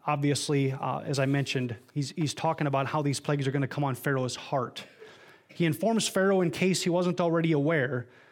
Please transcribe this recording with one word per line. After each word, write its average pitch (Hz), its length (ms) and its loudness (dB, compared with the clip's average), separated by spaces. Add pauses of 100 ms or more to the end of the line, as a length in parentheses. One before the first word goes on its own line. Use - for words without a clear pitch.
obviously, 143 640 2
uh, 135 300 -4
as 139 180 -2
I 131 60 2
mentioned, 131 500 0 (160)
he's, 143 240 -4
he's 151 180 -2
talking 160 320 0
about 135 220 0
how 156 120 -2
these 143 200 0
plagues 143 260 0
are 135 60 0
gonna 139 160 0
come 147 160 -4
on 135 100 -2
Pharaoh's 127 400 -2
heart. - 480 -4 (640)
He - 200 0
informs 202 420 0
Pharaoh, 190 320 4
in 175 100 2
case 185 320 0
he 180 80 0
wasn't 180 300 0
already 165 320 2
aware, 143 560 0 (240)